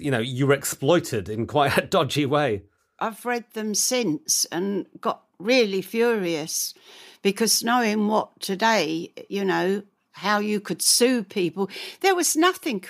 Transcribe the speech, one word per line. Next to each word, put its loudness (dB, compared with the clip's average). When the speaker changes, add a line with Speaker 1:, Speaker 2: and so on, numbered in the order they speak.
Speaker 1:
you -2
know, 0
you -2
were 6
exploited 0
in -4
quite 2
a 4
dodgy 0
way. 0
Speaker 2:
I've -6
read -4
them -4
since 0
and -2
got -4
really 2
furious -2
because 0
knowing 2
what -2
today, 0
you -2
know, 0
how 0
you -2
could -8
sue 4
people, -2
there 4
was 0
nothing 0